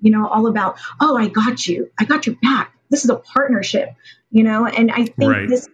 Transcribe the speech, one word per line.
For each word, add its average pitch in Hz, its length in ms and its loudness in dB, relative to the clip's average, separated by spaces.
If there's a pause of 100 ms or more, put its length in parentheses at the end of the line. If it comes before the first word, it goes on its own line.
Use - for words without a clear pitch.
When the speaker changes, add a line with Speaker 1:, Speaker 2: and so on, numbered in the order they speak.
Speaker 1:
you 214 100 6
know, 214 160 2
all 220 200 0
about, 202 300 -2 (220)
"Oh, 285 180 2
I 220 100 0
got 220 380 -2
you. 175 320 -4
I 220 80 0
got 302 220 -2
your 220 140 -4
back. 240 320 -2 (160)
This 277 140 0
is 240 60 2
a 180 60 2
partnership," 254 760 -2 (420)
you 220 120 6
know? 220 240 0
And 226 240 0
I 240 140 0
think 269 260 0
Speaker 2:
Right. 202 180 0
Speaker 1:
this, 247 240 -2